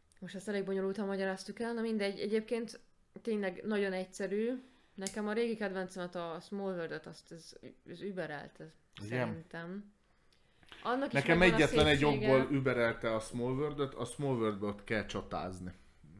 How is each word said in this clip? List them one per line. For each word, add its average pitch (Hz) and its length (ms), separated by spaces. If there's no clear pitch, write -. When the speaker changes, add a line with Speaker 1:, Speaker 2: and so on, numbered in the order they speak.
Speaker 1:
Most 180 140
ezt 190 140
elég 202 160
bonyolultan 196 420
magyaráztuk 196 540
el, 233 120
na 233 80
mindegy, 202 380
egyébként 220 600
tényleg 196 420
nagyon 202 280
egyszerű. 202 680
Nekem 208 340
a 208 40
régi 233 240
kedvencemet, 185 580
a 170 260
Small 196 340
World-öt, 160 320
azt - 260
ez, 160 200
ez 170 140
überelt, 160 600
ez - 440
Speaker 2:
Igen. 120 220
Speaker 1:
szerintem. 170 680
Annak 262 240
is - 60
Speaker 2:
Nekem 165 260
Speaker 1:
megvan 180 220
a - 20
Speaker 2:
egyetlen 151 240
egy 147 120
Speaker 1:
szépsége. 135 400
Speaker 2:
okból 135 180
überelte 120 580
a 110 60
Small 123 320
World-öt, 139 420
a 120 100
Small 135 320
World-be 104 300
ott 101 180
kell 104 220
csatázni. 92 680